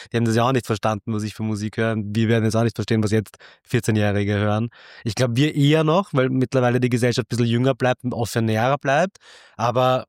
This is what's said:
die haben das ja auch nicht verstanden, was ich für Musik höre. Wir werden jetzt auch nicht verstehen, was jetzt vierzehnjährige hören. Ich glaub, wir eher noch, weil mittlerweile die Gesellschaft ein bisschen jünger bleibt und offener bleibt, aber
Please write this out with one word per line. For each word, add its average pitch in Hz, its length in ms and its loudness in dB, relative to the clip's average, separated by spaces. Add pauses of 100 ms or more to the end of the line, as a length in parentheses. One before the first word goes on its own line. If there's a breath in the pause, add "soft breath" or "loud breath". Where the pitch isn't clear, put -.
(120 loud breath)
die 117 60 0
haben 117 60 2
das 113 120 2
ja 117 80 2
auch 127 80 2
nicht 127 140 0
verstanden, 110 480 -2
was 104 100 -4
ich 104 100 -8
für - 80 -10
Musik 107 360 -6
höre. 113 200 -2
Wir 107 300 -2
werden 113 160 2
jetzt 107 120 0
auch 113 60 2
nicht 117 140 -2
verstehen, 110 260 0
was 104 80 0
jetzt 107 260 -2 (280 loud breath)
vierzehnjährige 104 680 0
hören. 104 340 0 (340 loud breath)
Ich 110 120 -6
glaub, 123 200 0
wir 143 200 0
eher 151 280 4
noch, 160 300 0
weil 131 180 2
mittlerweile 127 480 0
die 123 120 0
Gesellschaft 120 360 0
ein 120 100 -6
bisschen 117 140 2
jünger 127 240 2
bleibt 127 300 -2
und 123 100 -4
offener 113 640 0
bleibt, 147 380 -2 (400 loud breath)
aber 127 520 0